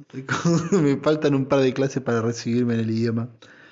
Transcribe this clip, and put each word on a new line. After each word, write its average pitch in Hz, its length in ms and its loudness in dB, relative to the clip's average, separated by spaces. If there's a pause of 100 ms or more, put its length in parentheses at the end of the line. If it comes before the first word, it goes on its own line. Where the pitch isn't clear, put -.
(140)
<laughs> 160 580 0
me 147 260 4
faltan 151 380 2
un 135 120 0
par 139 120 2
de 131 140 2
clases 135 280 -2
para 117 200 0
recibirme 120 540 -2
en 113 40 0
el 113 120 -2
idioma. 113 380 -2 (420)